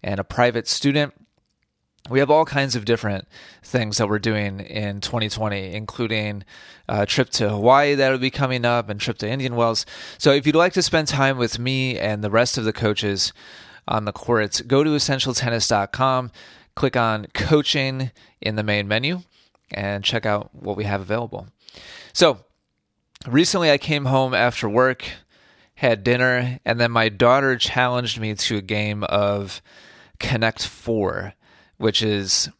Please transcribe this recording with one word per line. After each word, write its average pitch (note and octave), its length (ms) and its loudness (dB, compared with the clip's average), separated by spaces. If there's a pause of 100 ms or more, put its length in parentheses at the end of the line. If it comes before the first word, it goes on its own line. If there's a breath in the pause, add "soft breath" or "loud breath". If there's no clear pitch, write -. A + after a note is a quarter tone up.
and G2 160 -6
a G2 60 -4
private A#2+ 420 0
student. C#3+ 460 0 (960)
We B2+ 80 2
have C#3 120 4
all D#3 140 6
kinds C#3 320 -2
of G#2+ 80 -6
different G#2 420 -2 (360 loud breath)
things G#2+ 340 -2
that A2 120 0
we're G#2+ 100 0
doing G#2 420 -2
in G2+ 400 -8
twenty A2 300 -4
twenty, G2+ 440 -6
including G#2+ 720 -6 (420 loud breath)
a G#2 200 0
trip - 240 0
to G#2+ 180 0
Hawaii B2+ 460 4
that C3+ 160 2
will C3 80 2
be C3 120 0
coming B2+ 360 -2
up A#2+ 240 0
and G#2 100 -6
trip - 180 -4
to G#2+ 100 -4
Indian B2+ 280 -4
Wells. A#2 300 2 (320 loud breath)
So D3 140 4
if C#3 140 2
you'd D3+ 80 4
like F3 200 4
to F3+ 80 2
spend D#3 260 0
time C3+ 300 2
with A#2 200 -2
me C3 400 -2
and G#2 240 -2
the G#2+ 80 -2
rest A#2 280 2
of A#2 60 -2
the A2 100 0
coaches G#2 580 0 (560 loud breath)
on G#2+ 160 0
the G#2 80 -4
courts, G#2+ 480 -2
go C3+ 240 2
to D3+ 100 2
essential C3+ 380 -2
tennis A#2 340 -2
dot G2+ 260 0
com, B2+ 380 0 (440 loud breath)
click C3+ 200 -2
on A2+ 380 0
coaching C3+ 800 0 (280 soft breath)
in G#2+ 180 -2
the G#2+ 60 -2
main G#2 240 0
menu, C3+ 360 -2 (480 soft breath)
and G2+ 340 -4
check A2+ 220 -2
out G#2 280 -2
what G2 220 -6
we G#2 80 -4
have G2+ 160 -2
available. G2+ 480 -6 (640 loud breath)
So C#3+ 320 4 (840)
recently E3 440 4
I C#3+ 80 6
came D3 260 -2
home C3 300 2
after A#2+ 340 2
work, B2+ 380 2 (680 soft breath)
had A2+ 280 0
dinner, B2 640 2
and A#2 120 0
then A#2+ 120 2
my A2+ 180 2
daughter B2 480 4
challenged B2 640 -2
me G#2+ 140 -4
to G#2 240 -2
a G2 40 -4
game G#2 420 -2
of G2+ 580 0 (560 loud breath)
Connect A2+ 480 -2
Four, G2+ 680 -4 (420 soft breath)
which A2 240 0
is G#2 480 0 (100)